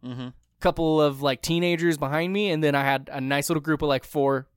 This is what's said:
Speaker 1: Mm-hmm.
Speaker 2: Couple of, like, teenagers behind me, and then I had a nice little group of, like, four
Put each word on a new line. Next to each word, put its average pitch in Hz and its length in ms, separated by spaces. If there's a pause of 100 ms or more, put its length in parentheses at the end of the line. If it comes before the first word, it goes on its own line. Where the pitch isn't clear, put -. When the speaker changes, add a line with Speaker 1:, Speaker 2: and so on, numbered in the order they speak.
Speaker 1:
Mm-hmm. 127 240 (320)
Speaker 2:
Couple 160 400
of, 143 220
like, 135 180
teenagers 170 560
behind 151 360
me, 202 180
and 156 120
then 143 120
I 139 100
had 139 260
a 139 120
nice 139 260
little 160 140
group 151 180
of, 151 80
like, 135 160
four 135 520